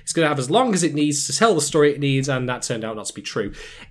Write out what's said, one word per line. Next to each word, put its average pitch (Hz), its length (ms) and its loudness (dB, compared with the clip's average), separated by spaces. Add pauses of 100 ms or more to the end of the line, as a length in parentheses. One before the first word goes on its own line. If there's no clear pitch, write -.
It's - 120 -8
gonna 160 160 2
have 143 100 0
as 127 100 -4
long 233 240 4
as 175 80 2
it 160 140 0
needs 147 320 0
to 131 100 -4
tell 220 160 4
the 156 80 2
story 147 300 4
it 143 80 -6
needs," 139 300 0
and 127 180 -2
that 123 160 -4
turned 110 220 -4
out 110 100 -6
not 104 120 -10
to - 60 -8
be - 80 -12
true. 101 320 -6 (380)